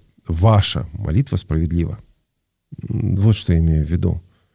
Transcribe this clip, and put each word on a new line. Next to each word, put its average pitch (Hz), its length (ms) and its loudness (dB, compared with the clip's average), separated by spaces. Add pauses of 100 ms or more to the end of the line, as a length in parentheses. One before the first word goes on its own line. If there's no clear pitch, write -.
(280)
ваша 101 680 2
молитва 101 420 -2
справедлива? 82 640 -2 (880)
М, 92 300 -2
вот 104 180 4
что - 160 -2
я 82 80 4
имею 80 260 2
в 76 40 -8
виду. 85 320 -2 (340)